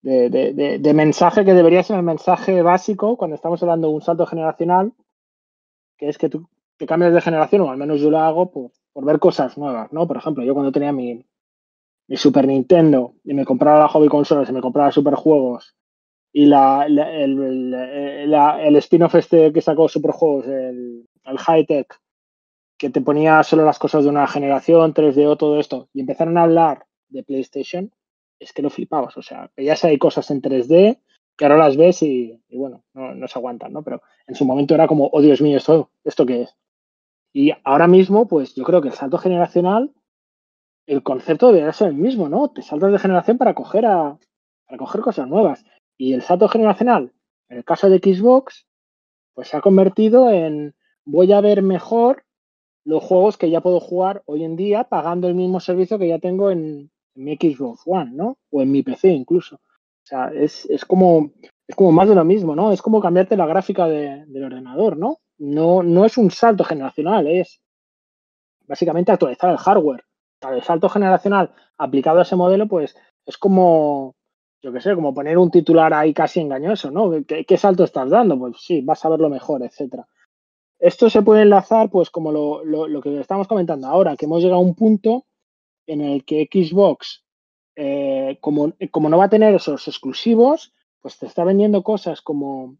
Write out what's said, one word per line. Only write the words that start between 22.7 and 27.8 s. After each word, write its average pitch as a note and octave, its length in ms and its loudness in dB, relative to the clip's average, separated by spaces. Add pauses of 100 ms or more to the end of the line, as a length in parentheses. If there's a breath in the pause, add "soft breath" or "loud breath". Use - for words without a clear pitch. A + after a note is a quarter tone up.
que C#3 120 -6
te D3+ 100 -2
ponía D3+ 440 2
solo D#3 200 2
las D3+ 160 0
cosas D3+ 240 0
de C#3+ 60 2
una C#3+ 180 0
generación, D3 680 0
tres D3+ 220 2
D D3 120 2
O, D3 100 2
todo D3+ 240 -2
esto, C3 320 -10
y C#3 80 -10
empezaron E3 360 -4
a E3+ 60 4
hablar E3 440 0 (200)
de C3+ 160 -16
PlayStation, C#3 720 -10 (500)